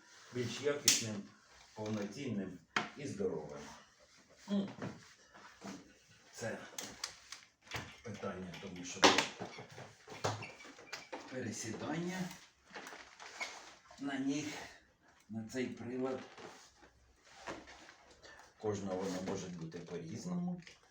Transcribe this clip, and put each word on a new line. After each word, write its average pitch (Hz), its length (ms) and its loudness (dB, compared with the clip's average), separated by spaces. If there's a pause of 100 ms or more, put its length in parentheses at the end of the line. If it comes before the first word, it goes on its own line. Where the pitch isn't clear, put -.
(340)
більш 123 280 2
якісним, 113 640 6 (520)
повноцінним 107 840 0 (380)
і 143 100 -4
здоровим. - 540 0 (880)
Ну, 196 180 6 (1700)
це 107 240 -2 (1500)
питання, 92 580 -4
тому 90 240 -6
що - 140 -6 (2250)
пересідання 139 840 0 (1800)
на 139 180 2
них, 147 260 4 (840)
на 110 140 -2
цей 123 220 2
прилад. 123 540 0 (2500)
Кожна 101 360 2
вона 92 340 2
може 87 200 0
бути 85 320 -4
по-різному. 87 840 0 (280)